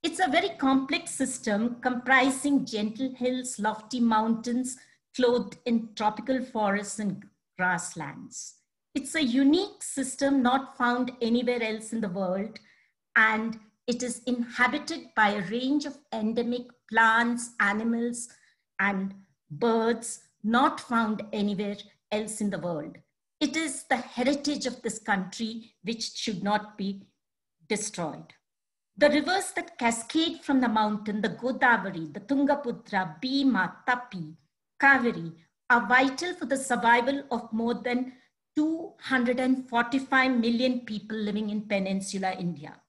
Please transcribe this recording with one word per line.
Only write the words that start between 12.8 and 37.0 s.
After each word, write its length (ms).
and 460
it 160
is 240
inhabited 880
by 160
a 200
range 340
of 140
endemic 540
plants, 640
animals, 680
and 340
birds 680
not 380
found 420
anywhere 440
else 300
in 100
the 80
world. 380
It 160
is 280
the 120
heritage 680
of 160
this 160
country 840
which 340
should 260
not 360
be 240
destroyed. 640
The 120
rivers 440
that 260
cascade 600
from 200
the 80
mountain, 540
the 80
Godavari, 800
the 80
Tungabhadra, 1000
Bhima, 560
Tapi, 480
Kaveri, 500
are 160
vital 480
for 120
the 100
survival 720